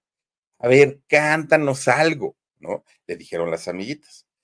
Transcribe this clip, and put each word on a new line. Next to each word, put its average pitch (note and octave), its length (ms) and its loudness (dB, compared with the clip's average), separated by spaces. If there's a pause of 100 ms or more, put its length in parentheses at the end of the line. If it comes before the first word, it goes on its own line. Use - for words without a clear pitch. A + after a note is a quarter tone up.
(600)
A A#2+ 100 -2
ver, C#3 380 4
cántanos D3+ 840 0
algo", D3 480 0 (220)
¿no? D#2+ 260 -10 (220)
Le F2 100 -10
dijeron E2+ 340 -6
las E2 160 -8
amiguitas. G2+ 580 -12 (180)